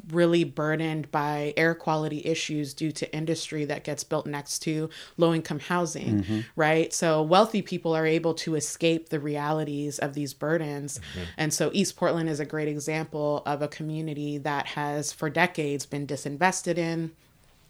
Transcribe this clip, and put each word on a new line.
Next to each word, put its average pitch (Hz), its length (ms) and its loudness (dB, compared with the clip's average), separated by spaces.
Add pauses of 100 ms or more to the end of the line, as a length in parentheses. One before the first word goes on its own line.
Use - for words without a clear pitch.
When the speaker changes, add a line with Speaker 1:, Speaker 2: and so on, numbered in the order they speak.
(100)
Speaker 1:
really 170 340 6
burdened 156 640 -2
by 147 460 0
air 165 180 4
quality 156 500 0
issues 151 500 -2
due 156 180 -2
to - 220 -6
industry 156 500 -2
that 147 200 -4
gets 147 200 -4
built 151 220 -2
next 147 340 -6
to 156 280 -2 (280)
low-income 165 440 2
housing, 151 640 0
Speaker 2:
Mm-hmm. 107 180 -2 (160)
Speaker 1:
right? 160 360 4
So 160 300 2
wealthy 196 400 6
people 170 320 -2
are 160 120 2
able 160 280 2
to 160 200 -2
escape 165 540 0
the 156 120 -2
realities 147 800 -2
of 139 160 -2
these 143 200 -4
burdens. 147 640 -2 (140)
Speaker 3:
Mm-hmm. 92 80 -6 (160)
Speaker 1:
And 156 180 0
so 151 180 2
East 185 240 0
Portland 160 320 2
is 151 120 -2
a 151 40 -4
great 151 240 -2
example 147 800 -2
of 143 160 -2
a 147 60 0
community 151 680 -4
that 143 300 -2
has, 147 440 -2
for - 160 -4
decades, 151 580 0
been 143 200 -4
disinvested 151 720 0
in, 165 340 -2 (560)